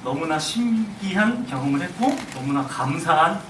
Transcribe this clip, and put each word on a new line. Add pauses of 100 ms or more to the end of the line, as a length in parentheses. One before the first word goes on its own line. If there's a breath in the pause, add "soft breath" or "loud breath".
너무나
신기한
경험을
했고 (160)
너무나
감사한 (100)